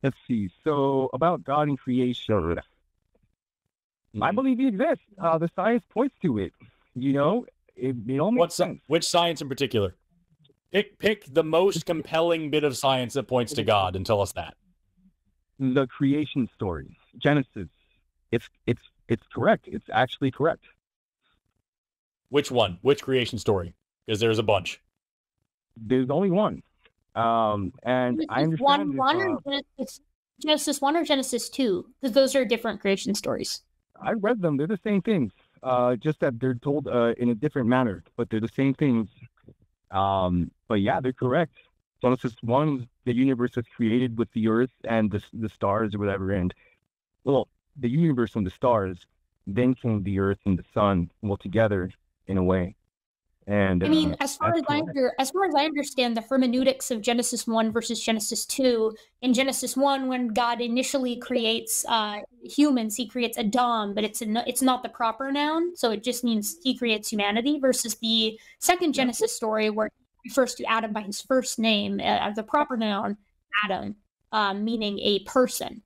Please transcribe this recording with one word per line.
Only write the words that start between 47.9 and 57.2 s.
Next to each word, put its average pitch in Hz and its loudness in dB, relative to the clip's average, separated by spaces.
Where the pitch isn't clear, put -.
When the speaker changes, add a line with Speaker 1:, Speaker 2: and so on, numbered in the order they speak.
Speaker 1:
and 107 0
the 92 -4
stars, 101 0
then 123 2
came 110 0
the 98 -2
earth 98 0
and 95 2
the 85 -6
sun, 98 2
well, 101 -2
together 98 0
in 98 0
a 92 2
way. 92 2
And, 95 4
Speaker 3:
I 285 2
mean, 311 4
Speaker 1:
uh, - -6
Speaker 3:
as 277 -4
far 320 0
Speaker 1:
that's 339 0
Speaker 3:
as 277 -4
I 294 0
Speaker 1:
cool. 311 -4
Speaker 3:
under-, 254 0
as 262 -2
far 381 0
as 311 0
I 285 4
understand 269 -2
the 226 -2
hermeneutics 262 0
of 220 -4
Genesis 240 -2